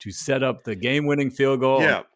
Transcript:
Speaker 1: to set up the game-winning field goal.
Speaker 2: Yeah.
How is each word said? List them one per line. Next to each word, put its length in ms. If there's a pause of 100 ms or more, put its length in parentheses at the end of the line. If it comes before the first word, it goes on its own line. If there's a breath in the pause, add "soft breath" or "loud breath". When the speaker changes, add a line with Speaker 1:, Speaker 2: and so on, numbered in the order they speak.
Speaker 1:
to 120
set 320
up 180
the 140
game-winning 540
field 300
goal. 220
Speaker 2:
Yeah. 200 (140)